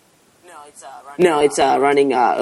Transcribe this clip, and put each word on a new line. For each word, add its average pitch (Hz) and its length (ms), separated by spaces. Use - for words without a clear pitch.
No, 180 60
it's, - 160
uh, 147 40
running, - 180
no, 156 140
it's, 147 200
uh, 135 200
running, 139 340
uh, 120 280